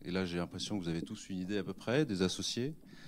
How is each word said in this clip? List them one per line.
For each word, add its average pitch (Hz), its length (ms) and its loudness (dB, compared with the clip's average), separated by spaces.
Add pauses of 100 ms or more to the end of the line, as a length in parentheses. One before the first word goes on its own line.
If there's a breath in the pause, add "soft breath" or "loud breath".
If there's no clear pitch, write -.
et 87 80 -4
là 95 140 2
j'ai 85 120 0
l'impression 90 400 -2
que 92 60 -2
vous 85 60 0
avez 82 140 0
tous - 260 -8
une 92 80 -4
idée 92 200 0
à 95 60 0
peu 92 100 -4
près, 135 320 4
des 98 160 2
associés. 117 540 2 (320 soft breath)